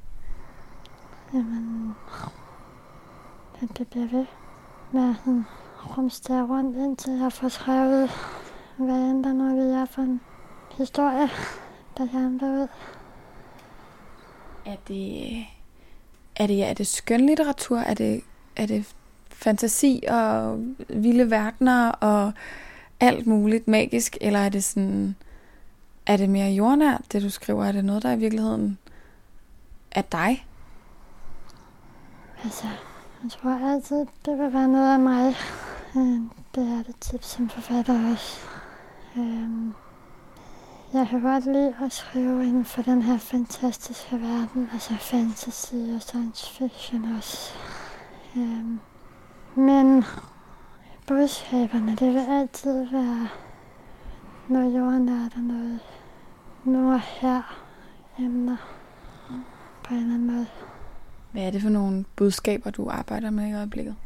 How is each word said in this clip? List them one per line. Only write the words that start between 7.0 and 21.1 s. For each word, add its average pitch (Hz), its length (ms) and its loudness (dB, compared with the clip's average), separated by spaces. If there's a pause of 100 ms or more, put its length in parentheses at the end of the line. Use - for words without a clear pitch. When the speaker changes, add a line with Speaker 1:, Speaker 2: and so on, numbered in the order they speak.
Speaker 1:
jeg 254 200 0
får - 160 -2
skrevet, 262 600 2 (680)
hvad 254 340 2
end 262 140 2
der 269 80 0
nu 262 480 2
er 262 40 0
for 262 180 -4
en 254 180 0 (500)
historie, 269 600 0 (680)
der 262 140 -2
gerne 254 280 0
vil 269 80 -2
ud. 269 200 0 (2000)
Speaker 2:
Er 202 100 -10 (120)
det, 202 560 -8 (920)
er 214 100 2
det, 196 180 2
er - 100 0
det 202 120 -4
skønlitteratur? 277 920 2
Er 233 160 0
det, 220 260 0 (360)
er 220 100 0
det 208 280 -2 (360)
fantasi 233 800 4
og 220 500 2 (300)
vilde 233 420 6